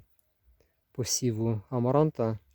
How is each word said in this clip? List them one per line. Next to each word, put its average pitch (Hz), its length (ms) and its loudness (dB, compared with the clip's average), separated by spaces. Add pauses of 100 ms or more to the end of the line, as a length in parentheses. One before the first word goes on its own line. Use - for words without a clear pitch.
(920)
посіву 113 760 -2
амаранта, 123 720 0 (160)